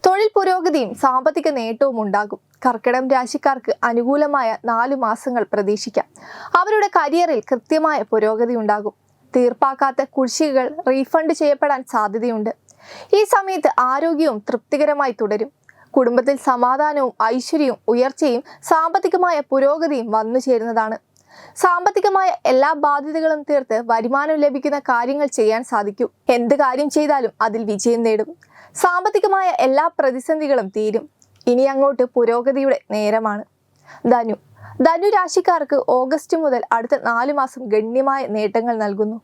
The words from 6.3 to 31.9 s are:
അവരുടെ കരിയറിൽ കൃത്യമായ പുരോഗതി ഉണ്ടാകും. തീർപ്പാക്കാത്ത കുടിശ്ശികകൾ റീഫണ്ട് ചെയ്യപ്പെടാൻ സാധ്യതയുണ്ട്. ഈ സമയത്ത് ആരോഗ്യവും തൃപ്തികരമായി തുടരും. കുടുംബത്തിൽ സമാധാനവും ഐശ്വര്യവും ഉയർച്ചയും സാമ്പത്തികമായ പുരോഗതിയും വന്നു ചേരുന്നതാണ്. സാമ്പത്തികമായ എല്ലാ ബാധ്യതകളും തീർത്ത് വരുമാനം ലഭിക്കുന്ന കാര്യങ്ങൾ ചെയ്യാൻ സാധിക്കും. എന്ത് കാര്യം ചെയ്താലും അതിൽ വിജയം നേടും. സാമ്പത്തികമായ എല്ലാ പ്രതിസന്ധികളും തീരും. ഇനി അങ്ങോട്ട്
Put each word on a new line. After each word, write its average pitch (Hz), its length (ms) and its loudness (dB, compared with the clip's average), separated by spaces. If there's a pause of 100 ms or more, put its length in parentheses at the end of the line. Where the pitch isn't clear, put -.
അവരുടെ 415 280 2 (100)
കരിയറിൽ 320 420 0 (100)
കൃത്യമായ 302 480 0 (140)
പുരോഗതി 220 500 2
ഉണ്ടാകും. 208 320 -2 (400)
തീർപ്പാക്കാത്ത 262 680 0 (120)
കുടിശ്ശികകൾ 262 540 0 (200)
റീഫണ്ട് 311 520 0
ചെയ്യപ്പെടാൻ 285 400 0 (140)
സാധ്യതയുണ്ട്. 220 580 -2 (680)
ഈ - 20 4 (140)
സമയത്ത് 381 360 0 (220)
ആരോഗ്യവും 294 460 0 (100)
തൃപ്തികരമായി 285 720 -2
തുടരും. 214 300 -2 (460)
കുടുംബത്തിൽ 254 400 2 (120)
സമാധാനവും 262 640 0 (220)
ഐശ്വര്യവും 262 440 -2 (140)
ഉയർച്ചയും 262 500 0 (280)
സാമ്പത്തികമായ 349 680 0 (140)
പുരോഗതിയും 277 680 0
വന്നു 226 300 -2
ചേരുന്നതാണ്. 226 500 -2 (680)
സാമ്പത്തികമായ 381 680 2 (220)
എല്ലാ 269 200 4 (140)
ബാധ്യതകളും 302 640 0
തീർത്ത് 262 300 0 (120)
വരുമാനം 277 540 0
ലഭിക്കുന്ന 277 340 0 (120)
കാര്യങ്ങൾ 262 380 0 (100)
ചെയ്യാൻ 220 320 2
സാധിക്കും. 208 400 -4 (260)
എന്ത് 240 260 2
കാര്യം 269 340 0
ചെയ്താലും 285 360 0 (140)
അതിൽ 226 160 -4 (100)
വിജയം 233 340 0
നേടും. 220 240 0 (520)
സാമ്പത്തികമായ 381 680 0 (180)
എല്ലാ 277 200 2 (120)
പ്രതിസന്ധികളും 269 800 0
തീരും. 214 300 -4 (400)
ഇനി 247 260 2
അങ്ങോട്ട് 269 320 2 (120)